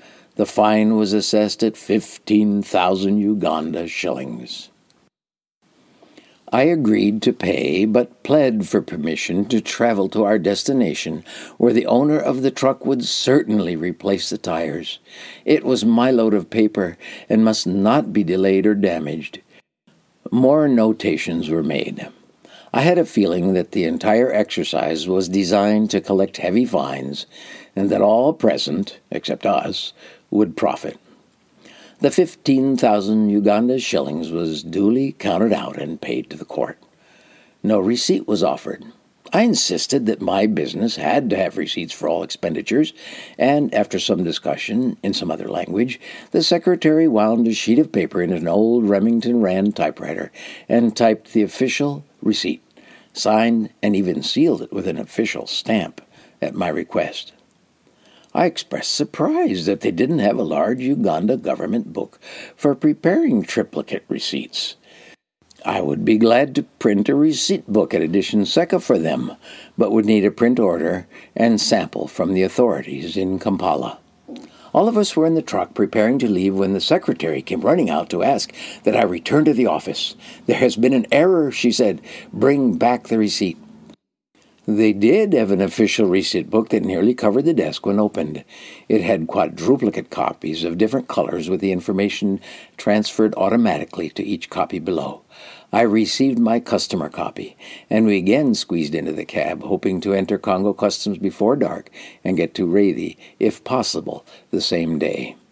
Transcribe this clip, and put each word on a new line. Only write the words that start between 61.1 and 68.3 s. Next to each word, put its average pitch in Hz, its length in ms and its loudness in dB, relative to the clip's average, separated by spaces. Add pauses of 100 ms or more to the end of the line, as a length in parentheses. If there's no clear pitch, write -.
government 95 540 -4
book - 280 -10 (360)
for 143 200 2
preparing 160 680 2
triplicate - 680 -4
receipts. - 640 -8 (920)
I 95 160 -2
would 71 240 -2
be 110 140 4
glad 123 340 4
to 135 100 0 (140)
print 104 320 2
a 139 60 4
receipt 151 520 2
book 101 280 0
at 82 80 2
Edition 95 420 0